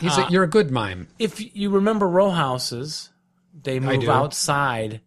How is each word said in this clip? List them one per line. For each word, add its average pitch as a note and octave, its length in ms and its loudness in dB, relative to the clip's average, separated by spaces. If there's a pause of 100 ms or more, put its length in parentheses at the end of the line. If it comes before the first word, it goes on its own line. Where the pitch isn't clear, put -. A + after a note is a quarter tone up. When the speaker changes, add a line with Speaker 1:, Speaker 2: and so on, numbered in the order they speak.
Speaker 1:
he's D3+ 180 0
a, D3 80 2
Speaker 2:
Uh, - 20 -6
Speaker 1:
you're F#3 140 4
a E3+ 60 2
good D#3+ 240 2
mime. F#2+ 340 -4 (140)
Speaker 2:
if A3 360 -6
you G3+ 140 -2
remember G3+ 380 2
row F#3+ 220 4
houses, C3+ 800 -4 (520)
they C3 140 -4
Speaker 1:
I C3 40 -2
Speaker 2:
move C3+ 200 0
Speaker 1:
do. C3+ 100 0
Speaker 2:
outside C3 960 0